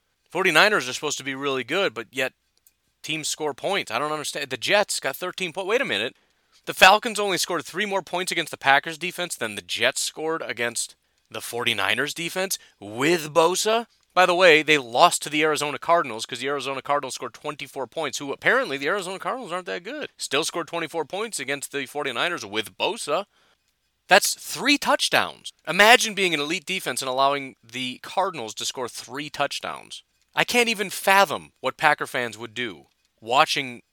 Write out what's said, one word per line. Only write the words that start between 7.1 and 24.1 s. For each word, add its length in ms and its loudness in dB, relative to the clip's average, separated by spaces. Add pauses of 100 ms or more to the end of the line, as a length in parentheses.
only 180 0
scored 260 -2
three 220 -4
more 160 -2
points 300 -4
against 180 -2
the 60 -10
Packers 420 2
defense 380 -6
than 180 -4
the 80 -10
Jets 380 0
scored 420 -4
against 540 -6 (340)
the 100 -10
forty-niners 760 0
defense 440 -4 (220)
with 520 0
Bosa. 540 2 (280)
By 120 6
the 80 4
way, 280 8
they 160 4
lost 440 6
to 60 -6
the 140 0
Arizona 360 0
Cardinals 460 0
'cause 140 -8
the 100 -6
Arizona 320 -4
Cardinals 360 -2
scored 180 -10
twenty-four 520 -10
points, 320 -6
who 140 -6
apparently 440 0
the 120 -4
Arizona 300 -4
Cardinals 340 -8
aren't 140 -8
that 180 -8
good. 320 -10
Still 280 -2
scored 240 -4
twenty-four 360 -4
points 340 -8
against 340 -6
the 140 -4
forty-niners 600 -4
with 320 -6
Bosa. 480 -2 (800)
That's 280 4